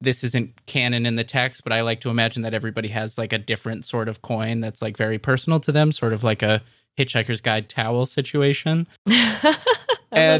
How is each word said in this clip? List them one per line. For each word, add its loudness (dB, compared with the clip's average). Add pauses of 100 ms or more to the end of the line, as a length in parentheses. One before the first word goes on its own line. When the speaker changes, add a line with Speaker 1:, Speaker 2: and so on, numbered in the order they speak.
Speaker 1:
this -2
isn't -4
canon 0
in 0
the 0
text, -4
but -6
I 2
like -2
to -4
imagine 0
that -4
everybody -4
has, -6
like, -6
a 0
different -6
sort -4
of -10
coin -4
that's, -8
like, -6
very -2
personal 0
to -2
them, 4
sort -2
of -2
like 2
a 4 (360)
Hitchhiker's -2
Guide 0
towel 0
situation. 0 (100)
Speaker 2:
<laughs> -18 (1040)
I 0
love 6